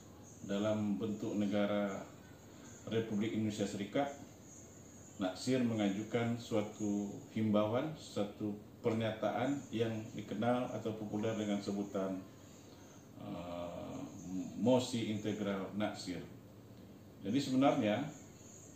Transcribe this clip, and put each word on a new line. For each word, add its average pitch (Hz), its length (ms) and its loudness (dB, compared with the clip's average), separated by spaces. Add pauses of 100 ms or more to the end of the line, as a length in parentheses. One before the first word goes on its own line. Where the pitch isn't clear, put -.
(460)
dalam 104 560 2
bentuk 104 320 -2
negara 101 720 2 (800)
Republik 107 480 2
Indonesia 104 320 2
Serikat, 107 480 0 (1040)
Natsir 104 460 2
mengajukan 113 760 2
suatu 101 720 0 (240)
himbauan, 110 640 4
suatu 104 560 -4 (240)
pernyataan 113 800 2 (140)
yang 113 180 2 (240)
dikenal 120 560 0
atau 107 240 -2
populer 104 400 0
dengan 104 240 2
sebutan, 98 600 0 (1040)
eh, 87 760 -6 (640)
mosi 113 500 6
integral 98 640 0
Natsir. 95 460 -2 (1000)
Jadi 107 220 0
sebenarnya 131 640 6 (720)